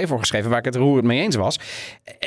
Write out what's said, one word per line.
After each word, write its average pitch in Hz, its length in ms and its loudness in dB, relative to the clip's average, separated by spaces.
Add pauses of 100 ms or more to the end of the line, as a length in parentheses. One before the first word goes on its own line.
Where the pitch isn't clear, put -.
C 180 60 0
voor 139 120 -2
geschreven, 110 320 -2
waar 120 80 2
ik 117 60 -4
het 127 120 -4
roerend 131 300 4
mee 120 140 2
eens 185 160 0
was. 101 220 0 (680)